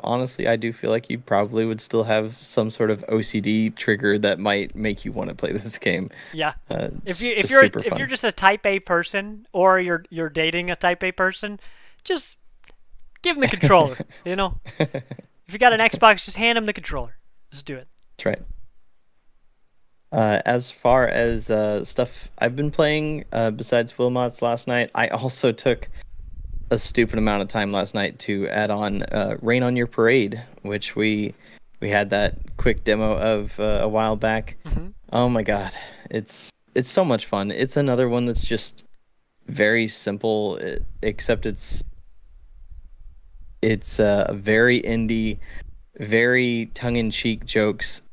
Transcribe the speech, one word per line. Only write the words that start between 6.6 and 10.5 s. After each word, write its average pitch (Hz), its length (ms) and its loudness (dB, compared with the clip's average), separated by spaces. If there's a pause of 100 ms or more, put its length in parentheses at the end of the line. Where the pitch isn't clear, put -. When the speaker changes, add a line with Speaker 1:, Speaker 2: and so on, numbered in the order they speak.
Speaker 1:
Uh, - 180 -4 (160)
Speaker 2:
If 185 60 -4
Speaker 1:
it's 170 100 -6
Speaker 2:
you, 240 120 -2
if 208 100 0
Speaker 1:
just 202 80 -2
Speaker 2:
you're, 269 120 10
Speaker 1:
super - 180 4
Speaker 2:
if - 60 -4
you're 208 120 -2
Speaker 1:
fun. 269 100 -4
Speaker 2:
just 254 160 -4
a 214 80 2
type 196 320 4
A 196 160 0
person, 202 720 -4
or 185 280 6
you're, 175 300 -2
you're 165 200 -4
dating 165 400 0